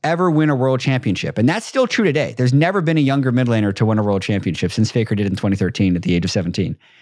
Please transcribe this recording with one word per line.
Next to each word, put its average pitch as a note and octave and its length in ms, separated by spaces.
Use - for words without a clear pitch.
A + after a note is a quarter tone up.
ever E3+ 260
win D3+ 200
a C#3+ 40
world C3 260
championship, A2 580
and A#2 100
that's G#3+ 160
still C4 220
true A#3 180
today. C#3+ 320
There's B2+ 160
never E3+ 300
been D#3+ 160
a D3+ 40
younger C3+ 300
mid B2 140
laner G#2+ 300
to A2+ 100
win A2 120
a G#2+ 40
world G2+ 180
championship F#2 500
since A2 200
Faker A2+ 240
did G2+ 120
in F#2+ 80
twenty G2 220
thirteen F#2 400
at E2+ 60
the F2 120
age F2 120
of F2 40
seventeen. F2+ 460